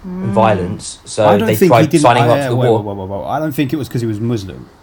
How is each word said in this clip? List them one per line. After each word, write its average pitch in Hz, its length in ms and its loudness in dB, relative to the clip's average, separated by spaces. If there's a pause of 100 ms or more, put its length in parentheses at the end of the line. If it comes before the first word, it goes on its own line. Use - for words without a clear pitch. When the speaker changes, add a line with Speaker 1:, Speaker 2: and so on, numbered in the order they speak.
Speaker 1:
and 185 280 -8
Speaker 2:
Mm. - 20 -6
Speaker 1:
violence, 104 720 -2
so 107 220 0
Speaker 3:
I 104 100 4
don't 220 100 0
Speaker 1:
they - 80 0
Speaker 3:
think 185 160 4
he - 60 6
Speaker 1:
tried 160 140 4
Speaker 3:
didn't, 160 100 4
Speaker 1:
signing 123 220 4
Speaker 3:
I, - 60 2
Speaker 1:
up 139 160 2
to 127 40 -2
the 120 60 -2
Speaker 3:
wait, 120 140 0
Speaker 1:
war. 110 140 2
Speaker 3:
wait, 101 140 -8
wait, 95 120 -8
wait, 98 120 -6
wait. 69 60 -8
I 127 120 -4
don't 156 140 -4
think 143 200 -2
it - 40 -2
was 131 100 -6
'cause 123 140 -4
he 117 60 -4
was 107 120 -4
Muslim. 98 480 -6 (160)